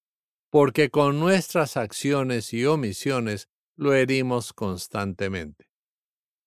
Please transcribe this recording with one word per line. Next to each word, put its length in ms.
porque 400
con 300
nuestras 560
acciones 800
y 120
omisiones 840
lo 180
herimos 600
constantemente. 1160